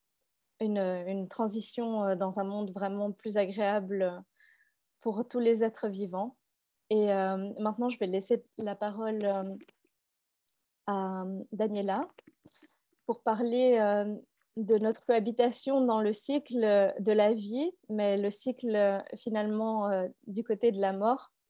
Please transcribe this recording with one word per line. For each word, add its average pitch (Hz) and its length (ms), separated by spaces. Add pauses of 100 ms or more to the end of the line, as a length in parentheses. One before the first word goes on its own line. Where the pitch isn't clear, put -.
(600)
une, 214 180
une 185 500
transition, 220 760
euh, 196 100
dans 190 260
un 196 40
monde 202 280
vraiment 202 400
plus 208 260
agréable 196 840 (800)
pour 226 260
tous 247 120
les 226 260
êtres 220 240
vivants. 196 480 (540)
Et, 208 220
euh, 190 460
maintenant, 214 300
je 247 100
vais 202 80
laisser 190 380 (140)
la 208 160
parole, 214 500
euh, 196 300 (1300)
à 190 380 (280)
Daniela 208 560 (960)
pour - 160
parler, 240 560
euh, 208 360 (420)
de 220 220
notre 220 280
cohabitation 240 760
dans 226 180
le 214 120
cycle 214 840
de 214 140
la 214 200
vie, 233 380 (180)
mais 208 280
le 202 140
cycle, 240 440
euh, 202 240 (180)
finalement, 214 720
euh, 190 200 (180)
du 214 160
côté 226 300
de 196 80
la 190 120
mort. 214 380 (200)